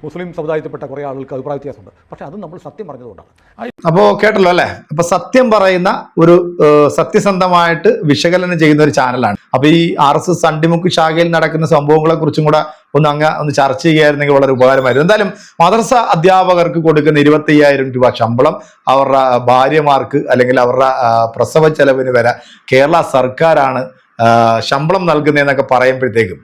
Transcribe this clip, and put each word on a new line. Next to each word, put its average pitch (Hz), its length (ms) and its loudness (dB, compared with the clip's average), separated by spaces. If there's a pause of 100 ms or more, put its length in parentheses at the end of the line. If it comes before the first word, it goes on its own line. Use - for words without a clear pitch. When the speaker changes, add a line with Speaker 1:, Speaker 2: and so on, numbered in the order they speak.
Speaker 1:
മുസ്ലിം 175 240 -14 (100)
സമുദായത്തിൽപ്പെട്ട 151 540 -8
കുറേ 139 180 -12
ആളുകൾക്ക് 135 260 -12
അഭിപ്രായ 139 220 -10
വ്യത്യാസമുണ്ട്, 131 340 -16 (200)
പക്ഷേ - 160 -18
അത് 147 160 -18
നമ്മൾ 170 220 -20
സത്യം 190 240 -18
പറഞ്ഞതുകൊണ്ടാണ്. 123 420 -20 (580)
Speaker 2:
അപ്പോ 180 140 2 (200)
കേട്ടല്ലോ 202 300 2
അല്ലേ? 151 140 0 (240)
അപ്പൊ 156 120 -4 (100)
സത്യം 247 420 0
പറയുന്ന 190 340 0 (340)
ഒരു, 170 120 6 (300)
ഏഹ്, 147 320 4
സത്യസന്ധമായിട്ട് 175 960 0 (200)
വിശകലനം 180 520 -2
ചെയ്യുന്ന 151 240 4
ഒരു 143 120 -2
ചാനലാണ്. 123 380 -2 (180)
അപ്പൊ 135 120 0 (100)
ഈ 170 40 2 (260)
ആർ 147 140 0
എസ് 180 120 -4
എസ് 165 160 -2
അണ്ടിമുക്ക് 165 480 -2
ശാഖയിൽ 165 380 0
നടക്കുന്ന 160 400 -2
സംഭവങ്ങളെ 156 460 2
കുറിച്ചും 151 280 -2
കൂടെ 151 120 2 (360)
ഒന്ന് 151 160 2
അങ്ങ് 151 160 0 (120)
ഒന്ന് 147 180 -4
ചർച്ച 135 240 0
ചെയ്യുകയായിരുന്നെങ്കിൽ 147 560 2
വളരെ 135 180 0
ഉപകാരമായിരുന്നു. 131 500 2
എന്തായാലും 208 240 2 (300)
മദ്രസ 214 320 2 (220)
അധ്യാപകർക്ക് 175 720 2
കൊടുക്കുന്ന 151 380 2
ഇരുപത്തയ്യായിരം 147 680 2
രൂപ 123 140 2 (100)
ശമ്പളം 123 380 0 (360)
അവരുടെ 135 300 2 (280)
ഭാര്യമാർക്ക് 139 720 0 (120)
അല്ലെങ്കിൽ 123 320 2
അവരുടെ, 127 240 0 (180)
ആ, - 20 2 (280)
പ്രസവ 156 320 0 (100)
ചെലവിന് 131 380 0
വരെ 120 160 0 (400)
കേരള 147 280 2 (140)
സർക്കാരാണ് 131 680 0 (360)
ആ, 117 80 2 (340)
ശമ്പളം 160 440 -2
നൽകുന്നതെന്നൊക്കെ 147 600 0
പറയുമ്പോഴത്തേക്കും 123 760 -2